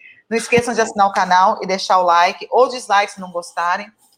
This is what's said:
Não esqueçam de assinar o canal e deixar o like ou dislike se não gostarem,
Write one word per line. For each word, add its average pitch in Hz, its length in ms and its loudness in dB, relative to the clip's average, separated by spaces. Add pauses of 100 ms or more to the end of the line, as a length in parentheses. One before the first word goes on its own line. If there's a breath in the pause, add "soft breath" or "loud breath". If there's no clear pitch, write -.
(300 loud breath)
Não 220 80 -2
esqueçam 240 380 -2
de 220 60 0
assinar 208 260 0
o 196 40 -6
canal 190 520 2
e - 20 -6
deixar 190 320 0
o 185 60 2
like 175 480 2
ou 247 180 4
dislike 208 440 -2
se 196 60 -18
não 180 120 -14
gostarem, 175 600 -6 (260)